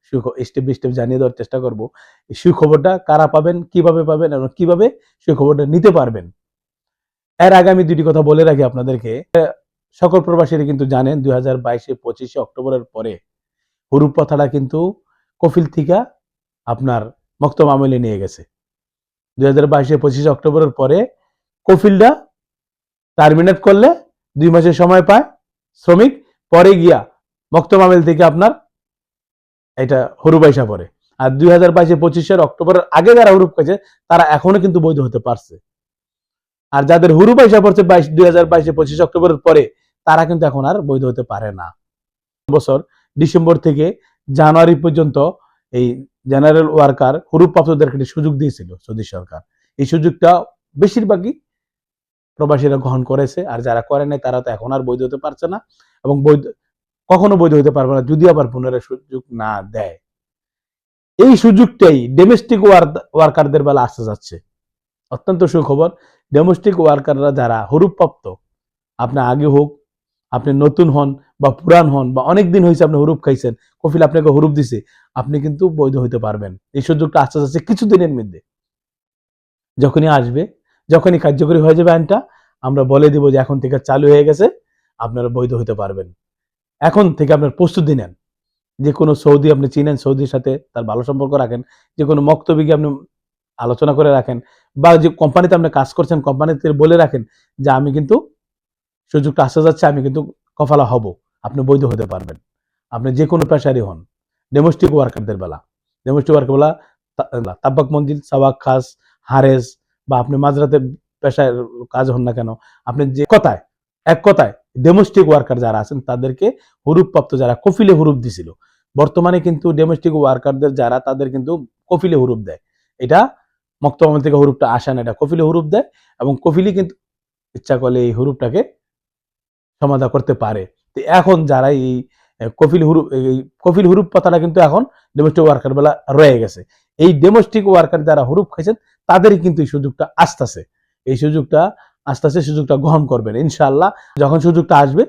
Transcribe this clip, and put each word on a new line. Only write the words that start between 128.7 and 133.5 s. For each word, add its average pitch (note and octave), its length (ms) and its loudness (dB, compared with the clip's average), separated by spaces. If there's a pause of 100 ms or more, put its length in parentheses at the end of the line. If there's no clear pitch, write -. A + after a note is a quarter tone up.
সমাধা C#3 260 -2
করতে C3+ 260 -4
পারে। G#2+ 300 -6 (300)
তো - 60 -12 (200)
এখন F3+ 260 2
যারা C3 240 0
এই, B2+ 240 -2 (480)
এ, A2+ 40 -10 (120)
কফিল D#3+ 260 2
হুরুপ, D#3 300 2
এই C3 240 -2 (220)